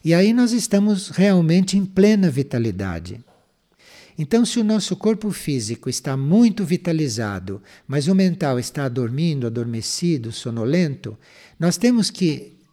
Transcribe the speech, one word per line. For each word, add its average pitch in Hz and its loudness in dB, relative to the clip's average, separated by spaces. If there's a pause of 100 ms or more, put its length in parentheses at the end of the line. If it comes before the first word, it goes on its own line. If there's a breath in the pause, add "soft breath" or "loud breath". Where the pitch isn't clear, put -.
E 165 2
aí 196 4
nós 240 2
estamos 202 0
realmente 185 4
em 196 2
plena 190 4
vitalidade. 104 -4 (960 loud breath)
Então, 226 2
se - -4
o 233 2
nosso 208 0
corpo 214 -2
físico 120 -6
está 135 -6
muito 196 2
vitalizado, 113 -4 (240 loud breath)
mas 139 -2
o 190 4
mental 180 2
está 135 -6
dormindo, 131 -2
adormecido, 117 -4
sonolento, 123 -4 (420 loud breath)
nós 165 0
temos 233 2
que 151 -4 (160)